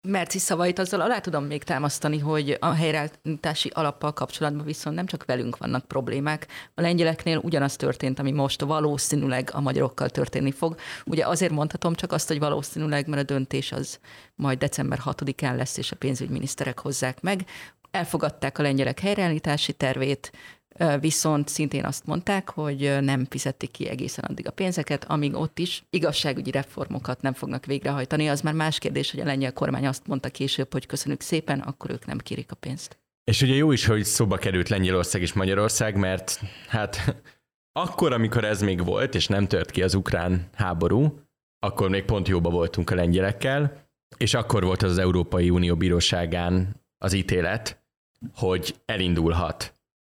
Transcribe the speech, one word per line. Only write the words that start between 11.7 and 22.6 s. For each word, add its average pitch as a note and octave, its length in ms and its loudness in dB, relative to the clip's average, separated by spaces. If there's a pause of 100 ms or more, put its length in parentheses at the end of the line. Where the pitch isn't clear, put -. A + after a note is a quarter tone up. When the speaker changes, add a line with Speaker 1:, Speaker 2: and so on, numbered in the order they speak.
Speaker 1:
csak - 180 -4
azt, D#3 160 -2
hogy D3+ 120 0
valószínűleg, D3 680 -2
mert C#3+ 140 0
a C#3+ 120 -2
döntés C3+ 380 -2
az - 280 -6 (360)
majd C3 240 0
december C#3 380 -2
hatodikán C3+ 580 -4
lesz, B2+ 220 -4
és C3+ 140 -6
a - 40 -8
pénzügyminiszterek C3+ 840 -4
hozzák C3 420 -4
meg. F#3+ 240 -2 (460)
Elfogadták D3+ 680 -2
a D3+ 40 0
lengyelek C3+ 380 2
helyreállítási E3+ 720 0
tervét, C3 580 -2 (460)
ö, D#3 220 2
viszont D3+ 480 2
szintén C#3+ 380 -2
azt - 200 -6
mondták, F3+ 440 -2
hogy, C#3+ 340 -4